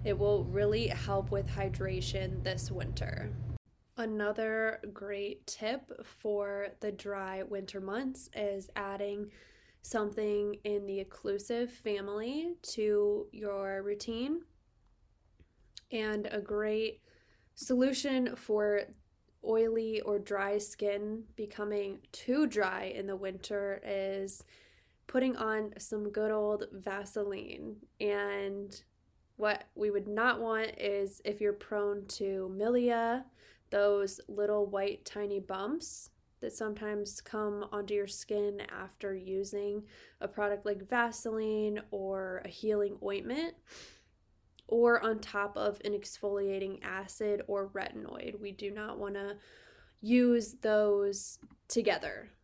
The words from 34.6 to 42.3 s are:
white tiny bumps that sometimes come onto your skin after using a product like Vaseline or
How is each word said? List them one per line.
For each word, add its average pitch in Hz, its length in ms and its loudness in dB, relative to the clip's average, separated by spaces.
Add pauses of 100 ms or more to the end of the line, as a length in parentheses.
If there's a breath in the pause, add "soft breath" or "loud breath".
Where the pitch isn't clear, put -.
white 202 380 0
tiny 202 340 -2
bumps 196 720 -4 (300)
that 226 120 -4
sometimes 208 680 -4
come 208 520 -4
onto 208 220 -2
your 202 120 2
skin 208 640 -2
after 196 440 -6
using 202 680 -2 (380 loud breath)
a 196 80 -4
product 202 380 0
like 202 220 0
Vaseline 220 920 0 (100)
or 190 540 -4